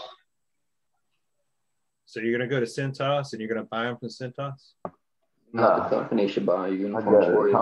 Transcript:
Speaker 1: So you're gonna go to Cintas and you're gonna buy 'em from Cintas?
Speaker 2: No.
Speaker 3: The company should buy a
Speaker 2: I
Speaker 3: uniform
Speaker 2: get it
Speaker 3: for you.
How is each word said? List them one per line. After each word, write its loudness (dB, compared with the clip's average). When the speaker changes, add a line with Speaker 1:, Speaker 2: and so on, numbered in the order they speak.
Speaker 1:
So -14
you're 0
gonna -2
go 0
to 0
Cintas -4
and -10
you're -6
gonna -4
buy -4
'em -4
from -10
Cintas? -12
Speaker 2:
No. 4
Speaker 3:
The -4
company 0
should -2
buy 0
a -2
Speaker 2:
I -2
Speaker 3:
uniform 4
Speaker 2:
get 4
it 4
Speaker 3:
for 4
you. 4